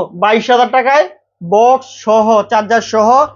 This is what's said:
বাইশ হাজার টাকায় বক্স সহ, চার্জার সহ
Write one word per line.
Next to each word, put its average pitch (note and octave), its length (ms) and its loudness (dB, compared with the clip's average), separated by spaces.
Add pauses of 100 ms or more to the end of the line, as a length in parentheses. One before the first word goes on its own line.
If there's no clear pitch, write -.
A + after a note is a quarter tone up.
(140)
বাইশ G#3 380 -2
হাজার B3 200 2
টাকায় C4 340 0 (440)
বক্স A#3+ 380 2 (160)
সহ, A3 220 0 (260)
চার্জার A3 400 -2
সহ A3 160 0 (280)